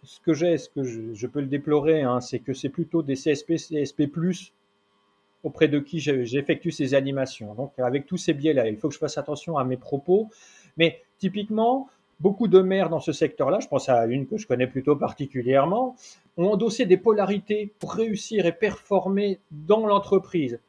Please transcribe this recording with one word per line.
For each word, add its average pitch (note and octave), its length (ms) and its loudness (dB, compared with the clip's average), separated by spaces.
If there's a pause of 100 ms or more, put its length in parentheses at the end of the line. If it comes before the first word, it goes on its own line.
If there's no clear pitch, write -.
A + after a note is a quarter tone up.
ce - 160 -20
que E3 140 0
j'ai, E3 240 2
ce - 100 -8
que - 160 -6
je, A2+ 300 -8
je A2 140 -8
peux D3 120 -6
le C#3 80 -4
déplorer, D3 540 2
hein, B2 180 0
c'est C3 200 -8
que C3+ 140 -8
c'est - 160 -6
plutôt E3 320 -2
des C#3 140 -2
C D3+ 160 -2
S C#3+ 120 -2
P, E3 140 -2
C D#3+ 200 -6
S C#3 160 -2
P D3 140 2
plus F3 460 -4 (920)
auprès D#3 240 2
de C#3+ 120 2
qui D#3+ 200 -6
je, C3+ 240 0
j'effectue C#3+ 480 -2
ces C#3 240 -2
animations. C3+ 580 -2
Donc, B2+ 240 -10
avec B2+ 300 -2
tous F3+ 100 -6
ces E3+ 160 -6
biais-là, C#3 340 2
il G#2+ 100 -4
faut D#3 100 -4
que C3+ 80 -4
je - 40 -20
fasse D3+ 200 -4
attention D3+ 400 -6
à C3 40 0
mes B2+ 140 -2
propos. F3+ 500 0 (480)
Mais E3 280 0 (160)
typiquement, G#3+ 680 -2 (320)
beaucoup G3+ 280 2
de F3+ 140 10
mères F#3 280 0
dans D#3+ 100 -2
ce D#3+ 120 -4
secteur-là, D#3 480 0
je C4 80 -8
pense C#3 200 -2
à A#2 200 4
une C3 180 -2
que A3 120 -6
je G#3+ 100 -10
connais B2+ 180 2
plutôt C3+ 300 0
particulièrement, C#3+ 1000 0 (420)
ont F3 100 2
endossé G#3+ 400 0
des F#3 100 8
polarités G#3 800 0
pour - 160 -12
réussir G#3+ 540 -2
et E3+ 60 0
performer G3 840 -2 (120)
dans F3 340 2
l'entreprise. F#3+ 840 0